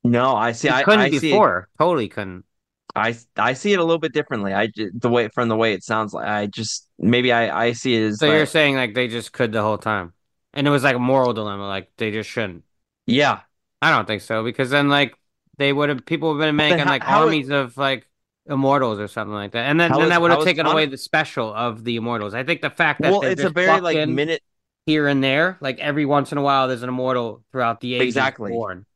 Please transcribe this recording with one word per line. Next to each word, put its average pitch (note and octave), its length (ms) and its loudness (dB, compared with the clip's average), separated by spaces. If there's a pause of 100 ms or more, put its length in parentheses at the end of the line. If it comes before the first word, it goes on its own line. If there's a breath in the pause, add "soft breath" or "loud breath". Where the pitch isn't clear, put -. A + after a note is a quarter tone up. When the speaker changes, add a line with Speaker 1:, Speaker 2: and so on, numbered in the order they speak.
Speaker 1:
No, A#2+ 320 4
I A2+ 160 0
see, A#2 160 -2
Speaker 2:
he C3 60 4
Speaker 1:
I, C3+ 100 2
Speaker 2:
couldn't G#3 180 6
Speaker 1:
I C3+ 100 4
see D#3 40 0
it. C3 60 0 (100)
Speaker 2:
before. A#2+ 380 2 (100)
Totally D3+ 300 2
couldn't. F#2 340 -10 (520)
Speaker 1:
I, A#2 200 0 (220)
I A#2 160 2
see G3+ 200 -2
it F#3 60 2
a E3+ 40 2
little E3 160 2
bit D#3 140 -4
differently. A2 400 -2
I G#2 140 0
ju-, G#2+ 260 -8
the A#2+ 160 -2
way, A#2 200 2
from A#2 200 -2
the A2 60 0
way A2+ 180 2
it F#2 100 -6
sounds A2 300 -2
like, B1+ 140 -6
I G#2 200 -2
just, - 500 -8
maybe B2 340 2
I, A2+ 360 0
I A#2+ 60 2
see A#2+ 220 -2
it A2 120 2
as G#2+ 120 -4
Speaker 2:
So D#3 60 2
you're D3+ 140 4
Speaker 1:
like D3+ 80 2
Speaker 2:
saying, C#3+ 280 2
like, A#2+ 200 -2
they B2+ 120 0
just A2+ 260 -8
could A#2+ 180 0
the A2 100 0
whole G#2 160 0
time, G2 360 -4 (400)
and C#3+ 140 -2
it D3 40 4
was, C#3 120 2
like, C3+ 120 2
a B2 40 -2
moral B2+ 340 2
dilemma, G2+ 340 -6
like, G2 300 -8
they A2 140 -4
just G#2+ 180 -6
shouldn't. F#2+ 340 -8 (420)
Speaker 1:
Yeah. A#2+ 360 2 (400)
Speaker 2:
I D#3+ 100 2
don't A2+ 160 2
think G#2+ 160 -4
so, A2 200 -2
because B2 280 -2
then, C#3+ 180 2
like, C#3+ 260 2 (420)
they C#3 140 2
would C#3+ 180 0
have, C3+ 160 -4
people D#3+ 280 -2
would D3 80 -4
have D#3 80 0
been D3 80 0
Speaker 1:
But D3+ 120 2
then D#3 100 2
Speaker 2:
making, C#3+ 80 0
Speaker 1:
how, C#3+ 60 2
Speaker 2:
like, C3+ 100 -2
Speaker 1:
how - 200 2
is - 20 4
Speaker 2:
armies D3+ 240 0
of, C3+ 280 -2
like, C3+ 320 -4 (400)
immortals C3+ 500 2
or G#2 100 -6
something G#2+ 240 -8
like G2+ 180 -8
that, A#2 180 -4
and D#3 100 2
then, E3+ 120 2
Speaker 1:
how C3+ 80 2
Speaker 2:
then E3 60 4
Speaker 1:
is, E3+ 40 2
Speaker 2:
that F3 120 4
would E3+ 100 4
have E3 60 4
Speaker 1:
how D3+ 60 0
is - 20 2
Speaker 2:
taken D#3+ 200 0
away D#3+ 180 2
Speaker 1:
Connor C#3 80 -4
Speaker 2:
the C3+ 60 -12
special C3+ 560 -4
of A2+ 300 -4
the A#2 140 -4
immortals. A2 360 -4
I B2+ 120 -6
think E3 160 -4
the D3 100 -4
fact D#3 300 0
that D3 100 2
Speaker 1:
Well, G3 100 2
Speaker 2:
they're - 100 -2
Speaker 1:
it's C#3+ 120 -4
a - 40 -
Speaker 2:
just D#3 60 -2
Speaker 1:
very, E3+ 280 2
like, E3+ 140 -2
Speaker 2:
plucking D#3 200 0
Speaker 1:
minute D3+ 260 -2 (460)
Speaker 2:
here D3+ 200 2
and C#3 160 2
there, D#3+ 380 0
like, C3 180 -6
every D3 260 -2
once C#3 260 0
in D3 80 -4
a - 20 -2
while, C3+ 280 2
there's A#2+ 120 -4
an B2 80 -8
immortal B2+ 640 -4
throughout A#2+ 300 -2
the B2 140 -6
ages B2+ 120 0
Speaker 1:
Exactly. B2 460 -2
Speaker 2:
born. G2+ 320 -6 (100)